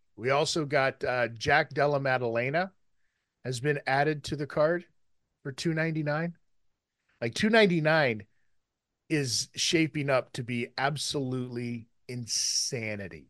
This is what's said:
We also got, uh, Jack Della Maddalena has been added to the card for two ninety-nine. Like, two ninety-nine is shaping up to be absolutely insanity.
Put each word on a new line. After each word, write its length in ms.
We 160
also 340
got, 380
uh, 240
Jack 440
Della 280
Maddalena 720
has 140
been 260
added 400
to 100
the 120
card 380
for 80
two 220
ninety-nine. 640
Like, 160
two 140
ninety-nine 760
is 460
shaping 540
up 220
to 120
be 240
absolutely 1080
insanity. 1200